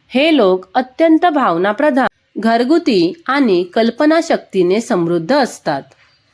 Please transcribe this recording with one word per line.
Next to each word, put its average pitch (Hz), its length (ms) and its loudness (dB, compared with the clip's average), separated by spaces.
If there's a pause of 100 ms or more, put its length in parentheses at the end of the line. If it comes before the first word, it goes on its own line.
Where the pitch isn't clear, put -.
हे 302 300 0
लोक 185 360 2
अत्यंत 320 520 0
भावनाप्रधान, 247 800 0 (300)
घरगुती 226 760 0 (140)
आणि 247 360 0
कल्पनाशक्तीने 233 1160 0
समृद्ध 170 540 -2
असतात. 165 460 -4 (520)